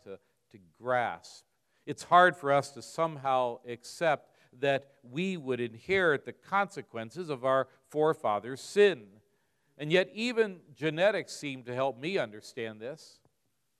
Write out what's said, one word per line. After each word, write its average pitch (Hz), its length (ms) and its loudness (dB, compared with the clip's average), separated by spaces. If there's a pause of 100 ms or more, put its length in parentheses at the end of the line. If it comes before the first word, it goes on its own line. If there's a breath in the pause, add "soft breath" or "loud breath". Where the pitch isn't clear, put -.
to, 98 140 -14 (320)
to 110 80 -20 (220)
grasp. 113 640 -4 (400)
It's - 200 -10
hard 180 300 8
for 139 160 -4
us 139 200 4
to 120 100 -16
somehow 131 880 -2
accept 143 640 -4 (280 soft breath)
that 135 440 0
we 175 340 -4
would 127 240 -4
inherit 139 640 0
the 120 80 -12
consequences 151 960 -6
of 127 160 -6
our 131 240 4 (200 soft breath)
forefathers' 127 760 0
sin. 123 580 2 (560)
And 151 140 -6
yet 180 240 2
even 220 460 -2 (140)
genetics 160 600 0
seem 135 300 -10
to 123 100 -8
help 131 240 -2
me 170 180 -6
understand 110 640 -8
this. 135 400 -14 (600)